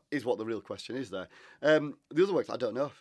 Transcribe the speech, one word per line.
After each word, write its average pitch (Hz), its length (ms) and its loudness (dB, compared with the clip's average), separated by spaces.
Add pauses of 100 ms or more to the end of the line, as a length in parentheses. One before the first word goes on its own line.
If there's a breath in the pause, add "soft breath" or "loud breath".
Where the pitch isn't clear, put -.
(120)
is 135 140 -2
what 113 120 2
the 110 80 -6
real 110 140 -4
question 104 380 -10
is 123 120 -8
there. 92 200 -8 (320 loud breath)
Um, 151 360 4 (120)
the 160 140 2
other 196 100 2
works, 123 160 0
I 110 80 -2
don't 117 160 -2
know. 135 280 -2